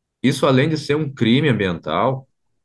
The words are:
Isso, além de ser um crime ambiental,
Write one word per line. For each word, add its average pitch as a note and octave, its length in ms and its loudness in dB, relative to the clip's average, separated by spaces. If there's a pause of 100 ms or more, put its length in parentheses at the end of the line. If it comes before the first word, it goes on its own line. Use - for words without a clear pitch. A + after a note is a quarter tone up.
(220)
Isso, B2+ 240 0
além C3+ 220 4
de D#3 100 -2
ser C#3+ 180 -4
um D3+ 160 -4
crime B2+ 360 2
ambiental, G2 800 -2 (360)